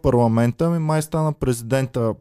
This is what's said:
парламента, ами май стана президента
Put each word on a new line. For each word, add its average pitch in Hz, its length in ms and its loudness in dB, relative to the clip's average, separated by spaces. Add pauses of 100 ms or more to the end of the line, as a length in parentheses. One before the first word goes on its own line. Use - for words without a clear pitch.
парламента, 120 640 2
ами 170 140 0
май 156 220 -2
стана 156 320 -2
президента 123 880 -2